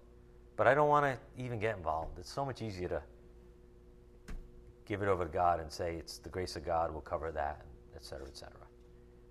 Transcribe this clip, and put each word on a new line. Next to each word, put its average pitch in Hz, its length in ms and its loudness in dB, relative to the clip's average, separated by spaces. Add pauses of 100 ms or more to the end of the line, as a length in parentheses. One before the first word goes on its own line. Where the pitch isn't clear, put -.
(560)
but 107 120 6
I 127 60 10
don't 147 160 6
wanna 143 300 4 (180)
even 123 220 -4
get 107 180 0
involved. 80 420 -2
It's 90 120 -12
so 139 140 -2
much 131 160 -6
easier 92 280 -4
to 78 140 -2 (1800)
give 101 160 -2
it 104 60 2
over 90 180 6
to 76 60 -6
God 87 280 4
and 78 120 -6
say 85 260 -2
it's - 200 -10
the - 120 -12
grace 92 260 -4
of 80 100 -8
God 82 280 2
will 78 80 -6
cover 80 300 -4
that, 73 340 -4 (300)
et - 80 -16
cetera, 67 240 -12
et 69 80 -16
cetera." - 320 -16 (640)